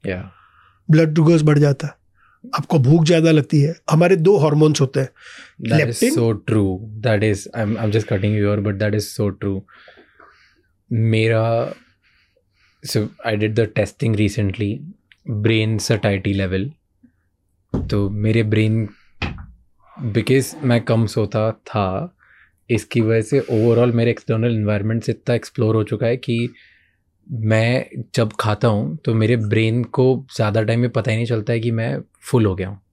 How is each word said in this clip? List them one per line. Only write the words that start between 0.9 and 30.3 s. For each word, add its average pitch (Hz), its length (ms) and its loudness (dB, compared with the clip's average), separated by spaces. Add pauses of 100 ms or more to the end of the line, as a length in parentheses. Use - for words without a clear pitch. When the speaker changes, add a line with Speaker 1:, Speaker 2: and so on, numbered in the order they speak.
Speaker 2:
ब्लड 160 180 6
ग्लूकोज 160 320 4
बढ़ 151 180 4
जाता 143 280 0
है, - 60 -12 (640)
आपको 160 240 0
भूख 151 260 4
ज़्यादा 165 260 4
लगती 151 300 2
है। 156 140 0 (160)
हमारे 165 240 4
दो 180 220 4
हार्मोन्स 151 440 4
होते 135 180 0
हैं, 131 100 -2 (600)
Speaker 1:
That 156 160 2
is - 20 -2
Speaker 2:
leptin। 240 300 0
Speaker 1:
so 113 220 2 (120)
true। 98 280 0 (260)
That 107 180 2
is, 107 140 2
I'm, 110 400 -6
I'm 107 160 -2
just 110 140 0
cutting 104 320 0
you 101 140 0
here, 104 140 -2
but 98 120 -4
that 107 160 0
is 104 80 -2 (180)
so 101 120 -2 (100)
true। 98 180 -4 (1300)
मेरा, 113 840 0 (1120)
so - 100 -4 (300)
I 110 80 -2
did 107 200 -2
the 110 120 0 (120)
testing 107 360 -2
recently, 104 600 -2 (540)
brain 110 600 0
satiety 98 460 0
level। 95 320 -2 (1200)
तो 101 200 -2
मेरे 110 340 0
ब्रेन, 107 460 0 (1160)
because 117 580 0
मैं 120 200 2
कम 113 220 2
सोता 107 460 -2
था, 104 640 -4 (540)
इसकी 113 320 0
वजह 113 200 2
से 135 180 0
overall 117 540 2
मेरे 117 180 2
एक्सटर्नल 113 440 -2
एनवायरनमेंट 107 480 -2
से - 80 -4
इतना 120 240 -4
एक्सप्लोर 113 400 -2
हो 110 80 2
चुका 120 220 -4
है 120 120 0
कि 117 360 -4 (760)
मैं 113 580 0 (260)
जब 113 240 0
खाता 110 280 0
हूँ, 123 300 -2
तो 123 160 -4
मेरे 113 240 2
ब्रेन 113 460 0
को 127 520 0